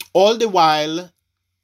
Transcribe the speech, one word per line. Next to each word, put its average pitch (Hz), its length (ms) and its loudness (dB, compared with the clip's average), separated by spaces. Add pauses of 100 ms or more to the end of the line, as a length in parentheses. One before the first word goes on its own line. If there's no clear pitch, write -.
(120)
All 202 240 2
the 226 120 -2
while, 160 640 0 (540)